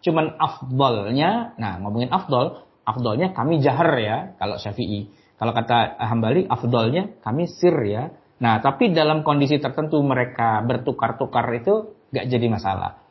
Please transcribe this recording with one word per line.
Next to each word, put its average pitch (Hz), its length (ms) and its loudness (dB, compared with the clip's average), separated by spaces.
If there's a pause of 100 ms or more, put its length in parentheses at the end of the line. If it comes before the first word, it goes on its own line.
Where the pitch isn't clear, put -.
Cuman 160 320 0
afdolnya, 135 1300 0
nah 95 160 -4
ngomongin 107 320 -4
afdol, 151 560 -2 (160)
afdolnya 120 480 -2
kami 147 320 0
jahar 143 400 4
ya 123 340 -4
kalau 95 220 -6
Syafi'i. 101 500 -6 (320)
Kalau 117 180 -2
kata 120 400 0
Hambali, 113 480 0
afdolnya 123 760 0
kami 156 280 -4
sir 175 240 2 (120)
ya. 104 280 -4 (280)
Nah, 117 200 4
tapi 185 280 4
dalam 156 320 4
kondisi 147 400 2
tertentu 151 400 0
mereka 123 600 0
bertukar-tukar 120 840 -2 (120)
itu 214 360 0 (200)
nggak 113 160 -2
jadi 123 160 2
masalah. 95 640 -2